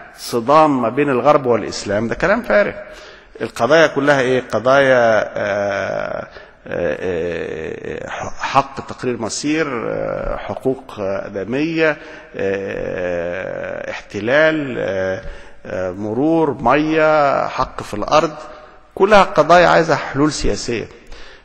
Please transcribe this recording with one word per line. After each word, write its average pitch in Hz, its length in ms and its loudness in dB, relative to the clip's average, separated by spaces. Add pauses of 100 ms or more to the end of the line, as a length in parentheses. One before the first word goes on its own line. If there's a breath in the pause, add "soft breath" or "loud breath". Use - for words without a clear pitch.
(180)
صدام 139 640 4
ما 113 80 2
بين 143 200 2
الغرب 135 360 4
والإسلام، 107 640 0
ده 110 80 -4
كلام 202 260 0
فارغ. 208 320 0 (680 loud breath)
القضايا 135 460 4
كلها 139 340 2
إيه؟ 127 300 2
قضايا، 120 720 4 (160)
آه، 101 880 -2 (400 loud breath)
آه، 85 320 -2
آه، 82 1120 -6 (300)
حق - 480 -2
تقرير 117 340 -6
مصير، 147 460 -4 (220)
آه، 107 480 -4
حقوق - 600 -6
آدمية، 123 1000 -2 (380 loud breath)
آه، 90 1600 -6
احتلال، 139 880 0
آه، 95 420 -2 (440 loud breath)
آه، 92 260 -6
مرور، 127 720 0
مية، 156 840 2
حق - 360 -6
في - 100 -14
الأرض، 156 400 2 (640 loud breath)
كلها 196 280 8
قضايا 170 440 6
عايزة 160 280 4
حلول 143 360 0
سياسية. 104 560 -4 (580 loud breath)